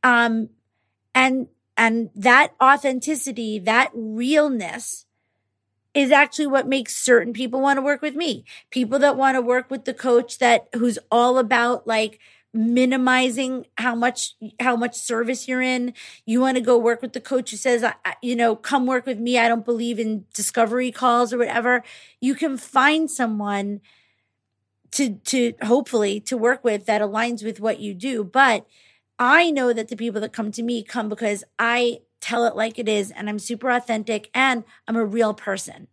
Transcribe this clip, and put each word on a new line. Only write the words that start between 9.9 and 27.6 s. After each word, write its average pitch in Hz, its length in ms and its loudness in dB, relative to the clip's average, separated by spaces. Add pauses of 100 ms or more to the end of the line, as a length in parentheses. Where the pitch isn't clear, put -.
coach 247 460 0
that, 240 340 4
who's 233 260 0 (120)
all 247 260 4
about, 240 500 0
like, 220 320 -2 (340)
minimizing 254 1120 0 (120)
how 233 160 -2
much, 240 420 -2 (240)
how 247 160 2
much 240 200 -4
service 233 520 -4
you're 254 140 -2
in. 247 320 -2 (320)
You 233 160 2
wanna 254 200 2
go 240 160 4
work 233 240 2
with 214 120 -10
the 262 80 -8
coach 254 300 -4
who 214 60 -12
says, 240 260 0
I, 226 100 -2 (120)
I, - 160 -6
you 247 140 -4
know, 233 200 2
"Come 254 300 0
work 254 200 0
with 240 140 -6
me. 247 180 0
I 233 100 4
don't 233 180 -2
believe 233 340 -2
in 220 340 -4
discovery 233 580 -2
calls," 240 420 2
or 247 40 -4
whatever. 240 460 0 (360)
You 254 140 0
can 277 240 -2
find 302 520 2
someone 202 720 -4 (1080)
to, 247 240 -2 (100)
to 240 280 0 (100)
hopefully 214 580 0
to 254 160 -6
work 240 260 0
with 208 240 -2
that 214 140 2
aligns 214 420 -4
with 220 160 -8
what 208 200 -2